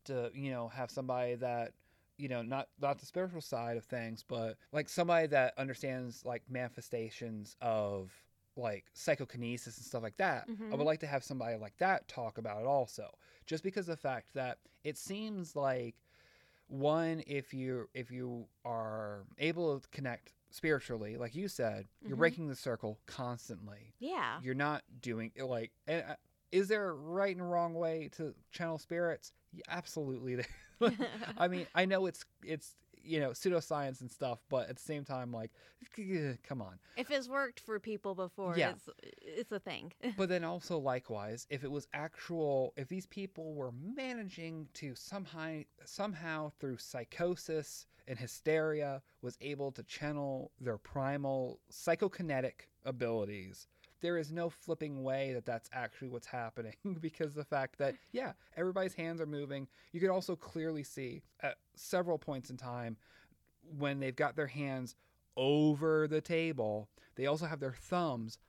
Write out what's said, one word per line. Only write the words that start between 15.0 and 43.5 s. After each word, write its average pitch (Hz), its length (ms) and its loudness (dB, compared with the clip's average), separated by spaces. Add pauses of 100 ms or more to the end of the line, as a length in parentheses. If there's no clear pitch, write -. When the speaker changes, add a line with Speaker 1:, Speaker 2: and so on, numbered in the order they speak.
Speaker 1:
like, 127 400 2 (720)
one, 156 600 4
if 143 260 -2
you, 131 400 -2
if 123 180 -6
you 123 360 -4 (160)
are 110 640 -2 (120)
able 156 420 2
to - 100 -18
connect 127 440 -6 (160)
spiritually, 117 680 0
like 120 180 -4
you 190 120 -2
said, 107 400 0 (140)
you're 208 100 -6
Speaker 2:
Mm-hmm. 135 80 0
Speaker 1:
breaking 165 280 6
the 135 80 -4
circle 113 500 -2
constantly. 110 920 -8
Speaker 2:
Yeah. 208 420 -2
Speaker 1:
You're 127 140 0
not 147 280 2 (180)
doing, 113 360 -2
like, 123 340 -2 (140)
and, 156 240 2
uh, 151 60 -6 (360)
is 190 180 6
there 208 200 4
a 165 40 -2
right 175 420 0
and 175 160 -2
wrong 170 240 4
way 160 380 0
to 156 200 -4 (180)
channel 165 280 -2
spirits? 170 540 0 (200)
Yeah, 170 160 -14
absolutely. 131 800 -2
<laughs> - 60 -12 (260)
Like, 233 120 8 (240)
Speaker 2:
<laughs> 220 200 -6
Speaker 1:
I 180 100 8
mean, 180 260 2
I 180 120 8
know 190 200 6
it's, - 200 -4 (180)
it's, 151 320 -4 (260)
you 160 200 2
know, 135 80 4
pseudoscience 147 720 2
and 123 100 -8
stuff, 123 280 -2 (100)
but 127 180 2
at 127 80 -6
the - 60 -14
same 147 240 -4
time, 127 260 -4
like, 113 200 -6 (920)
come 131 180 -6
on. 92 180 -10 (180)
Speaker 2:
If 247 140 -2
it's 269 180 0
worked 269 320 -2
for 220 180 -4
people 202 340 -4
before, 180 440 -2
Speaker 1:
Yeah. 139 140 6
Speaker 2:
it's, - 180 -12 (320)
it's 214 320 -6
a 202 60 -2
thing. 175 340 -8 (100)
<laughs> 226 140 -2
Speaker 1:
But 190 100 4
then 170 160 2
also, 175 340 -2
likewise, 120 720 -2
if 139 140 -4
it 139 80 -2
was 143 220 -4
actual, 147 800 0
if 135 140 -6
these 185 160 -4
people 160 480 -8